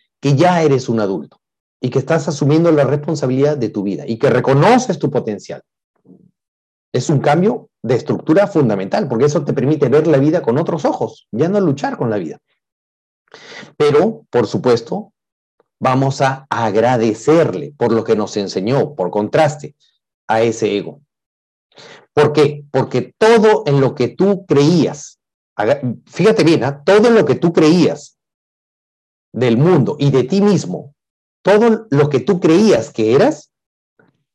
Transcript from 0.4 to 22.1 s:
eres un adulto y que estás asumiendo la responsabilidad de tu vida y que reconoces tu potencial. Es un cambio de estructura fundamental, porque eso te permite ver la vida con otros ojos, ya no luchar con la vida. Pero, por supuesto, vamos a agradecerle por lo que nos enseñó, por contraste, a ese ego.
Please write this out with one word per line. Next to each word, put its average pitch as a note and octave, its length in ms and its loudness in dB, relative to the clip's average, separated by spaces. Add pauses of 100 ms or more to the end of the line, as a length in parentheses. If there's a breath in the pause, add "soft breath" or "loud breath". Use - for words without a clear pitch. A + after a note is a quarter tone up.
eres C#3 260 0
un A2+ 120 -2
adulto F#2+ 420 -6 (400)
y B2 80 -4
que C3+ 100 -2
estás D3+ 280 -4
asumiendo D#3 440 0
la D3 120 4
responsabilidad C#3+ 720 -2
de A2+ 120 -4
tu G2+ 140 -8
vida G2 240 -8
y A2+ 100 -6
que G#2+ 120 0
reconoces D3+ 720 2
tu D3+ 100 -4
potencial. - 540 -8 (1300)
Es B2+ 160 -4
un C#3+ 100 0
cambio F3+ 500 0 (120)
de A#2+ 140 -2
estructura D3 500 0
fundamental, C3 640 -2
porque B2 180 0
eso D3 200 -2
te - 80 -4
permite C#3 360 0
ver D3+ 160 2
la D3+ 120 2
vida D#3 240 0
con A#2 160 -2
otros E3 280 -4
ojos, - 460 -6
ya B2+ 160 -2
no G3+ 140 -2
luchar F3+ 360 -4
con B2+ 120 -4
la G#2+ 80 -4
vida. D#2 220 -10 (1400 loud breath)
Pero, D3+ 520 2
por A#2+ 180 0
supuesto, B2 680 -2 (680)
vamos C3+ 420 0
a C#3 280 -2
agradecerle A2+ 1300 0
por A#2 160 0
lo A2 100 0
que A2+ 120 0
nos G2+ 220 -4
enseñó, G2+ 580 -4
por F2+ 160 -4
contraste, C#3+ 640 -2 (520)
a A2+ 140 0
ese A2 340 -2
ego. D#2 260 -8 (1120 loud breath)